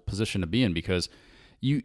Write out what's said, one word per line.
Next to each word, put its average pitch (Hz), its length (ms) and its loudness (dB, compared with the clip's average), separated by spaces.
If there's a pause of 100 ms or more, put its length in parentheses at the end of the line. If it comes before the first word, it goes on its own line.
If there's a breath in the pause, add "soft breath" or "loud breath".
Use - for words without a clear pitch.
position 101 380 -2
to 87 40 -2
be 107 160 2
in 90 120 2
because 87 340 0 (540 soft breath)
you, 139 220 2